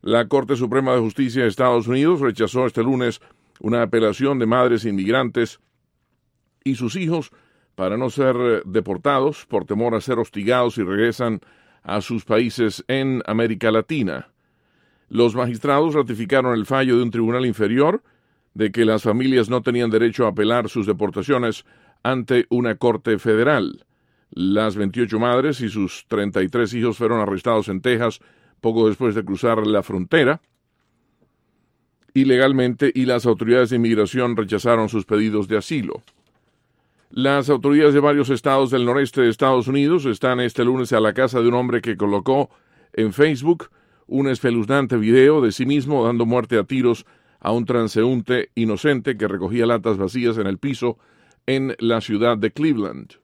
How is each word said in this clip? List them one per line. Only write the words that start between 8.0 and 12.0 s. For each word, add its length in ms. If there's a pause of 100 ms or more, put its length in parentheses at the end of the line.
ser, 280
eh, 280
deportados 800
por 180
temor 320
a 60
ser 180
hostigados 560
si 80
regresan 560 (440)
a 180